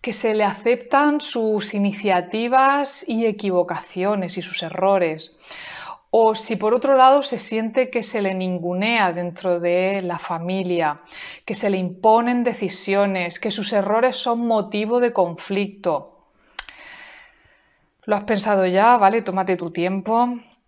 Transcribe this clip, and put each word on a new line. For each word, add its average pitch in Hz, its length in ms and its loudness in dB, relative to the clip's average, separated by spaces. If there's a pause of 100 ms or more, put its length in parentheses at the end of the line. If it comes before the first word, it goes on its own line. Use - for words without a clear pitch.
que 226 120 -8
se 220 200 -2
le 214 100 2
aceptan 269 760 2
sus 220 540 -2
iniciativas 220 1300 0
y 226 200 0
equivocaciones 185 1120 -2
y - 20 -6
sus - 220 -2
errores. 175 760 0 (720)
O 220 220 6
si 220 220 -6
por 214 180 0
otro 269 220 4
lado 262 260 8
se 269 160 -4
siente 226 540 -2
que 233 100 -2
se 220 200 -6
le 190 120 0
ningunea 185 800 0
dentro 175 480 -2
de 185 420 0
la 175 160 -4
familia, 170 840 -2 (440)
que 214 80 -8
se 202 160 -2
le 190 80 0
imponen 220 640 2
decisiones, 196 960 -2
que 208 120 -4
sus 208 220 -6
errores 220 420 2
son 233 320 -2
motivo 214 520 0
de 240 140 2
conflicto. 180 1120 -4 (1800)
Lo 208 100 2
has 202 80 -4
pensado 208 420 0
ya, 202 320 4
¿vale? 208 240 4
Tómate 190 340 -2
tu 170 140 -8
tiempo. 202 680 -2 (280)